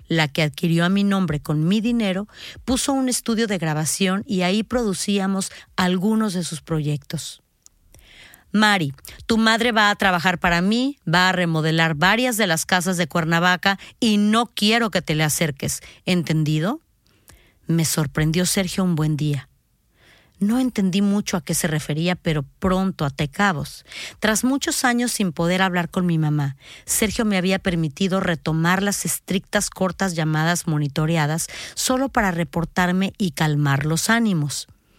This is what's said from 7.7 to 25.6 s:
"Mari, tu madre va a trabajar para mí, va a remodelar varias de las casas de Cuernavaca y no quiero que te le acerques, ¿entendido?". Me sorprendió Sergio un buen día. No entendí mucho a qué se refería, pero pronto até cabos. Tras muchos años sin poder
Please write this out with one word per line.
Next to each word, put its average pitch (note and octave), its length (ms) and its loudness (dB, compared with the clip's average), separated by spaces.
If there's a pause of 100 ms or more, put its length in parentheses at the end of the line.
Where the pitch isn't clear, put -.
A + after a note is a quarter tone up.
"Mari, G3+ 400 2 (340)
tu A#3 100 2
madre A3 340 2
va G#3+ 180 4
a G#3 60 2
trabajar F3+ 420 2
para E3+ 240 2
mí, A#3+ 460 0
va F3+ 220 4
a - 20 4
remodelar D#3+ 640 2
varias G#3+ 400 2
de G3+ 120 0
las D#3+ 180 -2
casas F3+ 320 0
de E3+ 100 0
Cuernavaca F3 720 0 (220)
y G#3+ 160 4
no G#3+ 300 2
quiero A3 440 0
que F3+ 100 0
te D#3 140 -2
le D#3 80 0
acerques, D3 560 -2 (260)
¿entendido?". D#3+ 760 0 (840)
Me E3 200 2
sorprendió D#3+ 600 0
Sergio F#3+ 380 -2
un F3+ 120 2
buen D3+ 200 0
día. D3 320 -2 (880)
No A3 220 2
entendí G3+ 420 0
mucho G3+ 360 0
a D#3+ 80 -4
qué F3 80 -4
se E3 160 -2
refería, D#3 460 -2
pero D#3 280 -2 (160)
pronto F#3 460 0
até C#3+ 240 -4
cabos. F3+ 560 -2 (340)
Tras G#3+ 240 0
muchos C4+ 400 0
años A#3+ 300 0
sin F#3+ 180 -2
poder F3 300 0